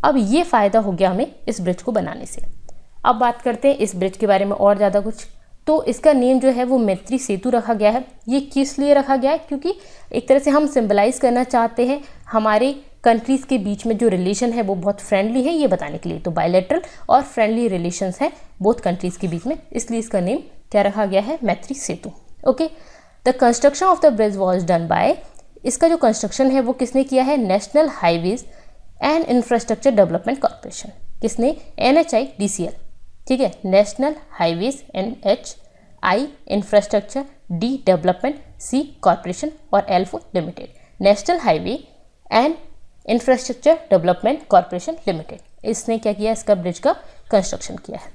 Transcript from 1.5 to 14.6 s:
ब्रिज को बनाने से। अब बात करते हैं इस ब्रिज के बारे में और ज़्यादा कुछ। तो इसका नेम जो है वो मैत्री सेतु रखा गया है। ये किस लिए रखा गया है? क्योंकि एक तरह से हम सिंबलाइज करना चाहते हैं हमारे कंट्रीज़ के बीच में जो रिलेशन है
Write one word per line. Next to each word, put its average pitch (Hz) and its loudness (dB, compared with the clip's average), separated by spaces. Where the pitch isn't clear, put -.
ब्रिज 175 -2
को 247 -6
बनाने 185 -4
से। - -6
अब 240 4
बात 240 0
करते 240 0
हैं 277 2
इस 254 -2
ब्रिज 190 -2
के 214 -2
बारे 196 4
में 202 -4
और 202 4
ज़्यादा 202 2
कुछ। 220 -8
तो 311 4
इसका - 2
नेम 254 4
जो 262 4
है 247 0
वो 254 2
मैत्री 214 -2
सेतु 208 -4
रखा 233 0
गया 208 4
है। 254 -2
ये 269 2
किस 277 -2
लिए 285 6
रखा 277 4
गया 262 2
है? 320 0
क्योंकि 320 -6
एक - -6
तरह 269 6
से 277 2
हम 294 4
सिंबलाइज 220 2
करना 247 2
चाहते 233 0
हैं 285 -2
हमारे 220 2
कंट्रीज़ 233 2
के 262 0
बीच 202 -4
में 226 0
जो 233 2
रिलेशन 196 0
है 233 -2